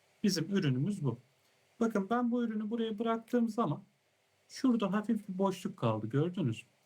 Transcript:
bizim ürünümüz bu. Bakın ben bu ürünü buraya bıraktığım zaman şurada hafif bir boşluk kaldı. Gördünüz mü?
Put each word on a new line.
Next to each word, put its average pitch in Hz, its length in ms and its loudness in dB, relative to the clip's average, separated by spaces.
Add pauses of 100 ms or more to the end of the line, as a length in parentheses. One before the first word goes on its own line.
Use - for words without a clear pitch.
(240)
bizim 180 320 0
ürünümüz 165 480 0
bu. 123 160 -2 (600)
Bakın 214 300 0
ben 240 220 0
bu 240 120 0
ürünü 220 260 -4
buraya 226 300 -2
bıraktığım 226 500 0
zaman 214 340 -2 (640)
şurada 226 460 2
hafif 214 340 -2
bir 185 100 -8
boşluk 190 400 -2
kaldı. 110 320 0
Gördünüz 151 540 0
mü? - 60 -20 (160)